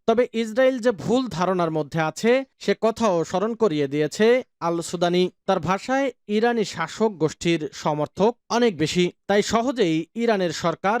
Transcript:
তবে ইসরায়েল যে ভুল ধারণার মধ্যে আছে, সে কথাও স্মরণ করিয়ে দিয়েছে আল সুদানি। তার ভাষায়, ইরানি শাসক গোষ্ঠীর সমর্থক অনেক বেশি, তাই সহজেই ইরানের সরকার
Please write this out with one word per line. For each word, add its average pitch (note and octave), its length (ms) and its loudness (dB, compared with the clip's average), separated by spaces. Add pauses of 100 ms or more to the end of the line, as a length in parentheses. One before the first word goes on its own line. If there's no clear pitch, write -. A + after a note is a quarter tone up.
তবে A#3 160 4 (100)
ইসরায়েল A#3 460 0
যে A#3 140 0
ভুল G#3+ 360 0
ধারণার F3 480 0
মধ্যে D3+ 240 -2
আছে, D#3+ 300 0 (280)
সে - 220 -2
কথাও A3 340 0 (100)
স্মরণ G3+ 300 -2
করিয়ে D#3 340 0
দিয়েছে D3+ 380 0 (340)
আল E3+ 220 -2
সুদানি। F3 420 0 (200)
তার F#3+ 160 0
ভাষায়, B3+ 480 -2 (200)
ইরানি A3 360 0
শাসক F#3+ 520 -2
গোষ্ঠীর D#3 440 -2 (140)
সমর্থক D#3+ 580 0 (180)
অনেক A#3 260 2
বেশি, D#3 280 0 (220)
তাই G3+ 160 2
সহজেই A3+ 540 0 (180)
ইরানের G#3 380 0
সরকার F3+ 480 -2